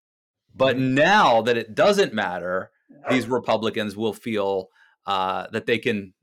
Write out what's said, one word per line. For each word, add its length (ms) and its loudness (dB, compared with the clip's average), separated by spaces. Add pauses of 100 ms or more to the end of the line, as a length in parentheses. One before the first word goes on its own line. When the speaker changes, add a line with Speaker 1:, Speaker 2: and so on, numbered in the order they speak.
(540)
Speaker 1:
But 220 2
Speaker 2:
Mm-hmm. 180 -2
Speaker 1:
now 480 6
that 160 0
it 160 -10
doesn't 400 2
matter, 560 -4 (400)
these 180 0
Republicans 680 -2
will 180 -4
feel, 540 -4 (380)
uh, 440 -4
that 160 -6
they 120 0
can 440 -6